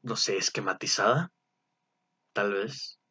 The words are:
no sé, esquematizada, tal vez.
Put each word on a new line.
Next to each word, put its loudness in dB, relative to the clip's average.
no -4
sé, 0
esquematizada, 0
tal 0
vez. -6